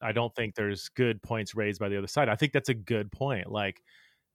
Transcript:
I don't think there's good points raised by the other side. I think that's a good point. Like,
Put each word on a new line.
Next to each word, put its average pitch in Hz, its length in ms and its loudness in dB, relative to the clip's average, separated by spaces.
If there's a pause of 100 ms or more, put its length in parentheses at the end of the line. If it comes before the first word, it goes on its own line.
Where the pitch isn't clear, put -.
I 113 100 -2
don't 117 240 0
think 110 200 -4
there's 101 340 -2
good 120 320 2
points 110 320 -4
raised 104 260 0
by 104 80 0
the 101 120 0
other 98 80 -4
side. 139 220 2
I 107 60 4
think 147 160 2
that's - 180 2
a 131 40 4
good 107 380 -2
point. 107 400 -2
Like, 101 320 -2 (520)